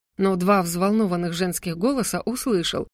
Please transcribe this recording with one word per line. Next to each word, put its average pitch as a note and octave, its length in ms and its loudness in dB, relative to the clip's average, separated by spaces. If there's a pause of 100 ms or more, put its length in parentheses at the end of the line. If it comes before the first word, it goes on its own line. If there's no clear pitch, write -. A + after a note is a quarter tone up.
(160)
но F#3+ 200 2
два F#3+ 260 4
взволнованных F3 720 0
женских E3+ 420 -4
голоса A3 460 0
услышал A3 720 -2